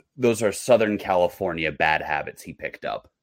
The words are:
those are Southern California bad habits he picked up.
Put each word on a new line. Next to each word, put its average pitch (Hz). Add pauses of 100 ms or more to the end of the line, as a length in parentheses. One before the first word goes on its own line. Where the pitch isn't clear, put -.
(180)
those 117
are 104
Southern 107
California 87
bad 78
habits 73
he 82
picked -
up. 55 (140)